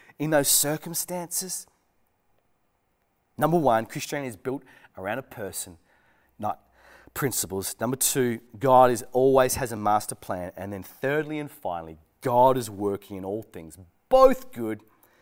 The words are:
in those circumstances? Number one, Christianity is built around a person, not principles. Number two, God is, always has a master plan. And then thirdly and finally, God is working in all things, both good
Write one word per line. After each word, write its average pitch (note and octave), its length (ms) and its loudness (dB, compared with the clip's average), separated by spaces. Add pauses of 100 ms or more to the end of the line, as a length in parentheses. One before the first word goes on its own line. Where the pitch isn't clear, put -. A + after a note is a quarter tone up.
(180)
in D3+ 120 -4
those D3 180 2
circumstances? E3+ 1200 -4 (1700)
Number D#3 220 2
one, A#2 260 4
Christianity C#3 460 -8
is G#2+ 60 -12
built C3 260 -8 (340)
around G2 220 -6
a C3+ 40 -8
person, F#2+ 560 -12 (600)
not G#2+ 220 -6 (520)
principles. G2 680 -4
Number B2 160 -2
two, B2 440 0 (180)
God B2+ 320 8
is, A#2+ 220 -2
always C3 440 4
has A#2 160 -6
a A#2 40 -6
master G#2 380 0
plan. F2+ 420 -8
And G2 160 -10
then F#2+ 120 -10
thirdly D3+ 540 -4
and D3 120 -10
finally, E2 480 -10 (220)
God B2+ 360 6
is A2+ 140 -6
working G2+ 460 -6
in F#2 80 -10
all G#2 180 -6
things, D#2+ 340 -18 (320)
both C4 440 4
good A2 300 -6 (400)